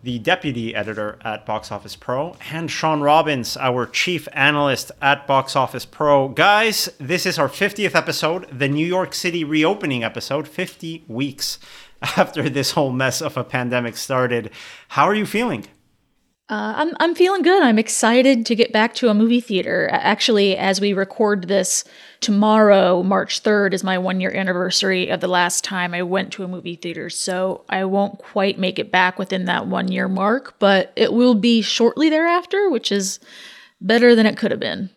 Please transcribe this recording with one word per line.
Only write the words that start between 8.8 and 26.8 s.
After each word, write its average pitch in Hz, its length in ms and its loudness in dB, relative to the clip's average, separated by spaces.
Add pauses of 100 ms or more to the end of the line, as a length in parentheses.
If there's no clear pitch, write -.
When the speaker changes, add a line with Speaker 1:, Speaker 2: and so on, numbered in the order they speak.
Speaker 1:
York 180 300 -2
City 170 280 -4
reopening 156 600 0
episode, 135 440 -6
fifty 165 600 -10
weeks 135 500 -6 (240)
<laughs> - 220 -20
after - 440 -2
this 135 260 -2
whole 139 180 0
mess 127 280 -2
of 156 160 -8
a 127 80 -4
pandemic 123 540 -2
started. 120 540 -2 (380)
How 143 160 2
are 202 100 2
you 214 100 0
feeling? 202 400 -4 (840)
Speaker 2:
Uh, 214 300 -6
I'm, 320 220 -2
I'm 339 160 0
feeling 370 260 2
good. 349 220 4
I'm 226 160 4
excited 240 640 4
to 233 100 0
get 226 160 2
back 220 240 2
to 240 140 2
a 208 60 2
movie 233 260 4
theater. 180 460 -2
A-, - 60 -4
actually, 202 640 2
as 190 240 -2
we 202 140 0
record 196 540 -2
this, 190 360 0 (360)
tomorrow, 202 840 4
March 190 380 -2
third, 202 340 2
is 185 100 -4
my 190 140 -2
one-year 185 340 -2
anniversary 185 760 -2
of 175 120 -2
the 180 60 -2
last 175 360 0
time 180 320 -6
I 180 80 -4
went 190 300 -4
to 196 100 -10
a 180 40 -8
movie 175 280 -10
theater. 170 340 -10